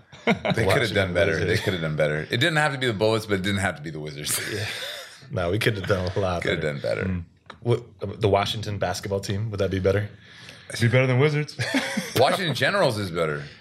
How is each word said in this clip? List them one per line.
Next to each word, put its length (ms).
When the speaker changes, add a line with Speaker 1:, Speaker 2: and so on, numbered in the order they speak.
Speaker 1:
<laughs> 0
They 80
coulda 320
Speaker 2:
Washington 300
Speaker 1:
done 180
better. 260
They 60
Speaker 2:
Wizards. 160
Speaker 1:
coulda 200
done 140
better. 280
It 140
didn't 200
have 160
to 40
be 100
the 60
Bullets, 320
but 100
it 80
didn't 180
have 160
to 40
be 100
the 100
Wizards. 380
Speaker 2:
Yeah. 120
No, 200
we 80
coulda 220
done 340
a 40
lot 240
Speaker 1:
Coulda 140
Speaker 2:
better. 160
Speaker 1:
done 80
better. 240
Speaker 3:
Mm. 180
Speaker 2:
What, 600
the 80
Washington 500
basketball 420
team, 280
would 100
that 120
be 80
better? 300
Speaker 3:
Be 60
better 200
than 120
Wizards. 360
<laughs> 260
Speaker 1:
Washington 400
Generals 420
is 140
better, 320